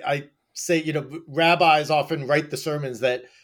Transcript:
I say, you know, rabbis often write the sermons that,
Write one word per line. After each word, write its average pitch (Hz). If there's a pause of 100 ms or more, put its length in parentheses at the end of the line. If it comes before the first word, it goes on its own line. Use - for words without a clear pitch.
I 147 (240)
say, 165
you 156
know, 135 (160)
rabbis 160
often 147
write 151
the 147
sermons 143
that, 123 (200)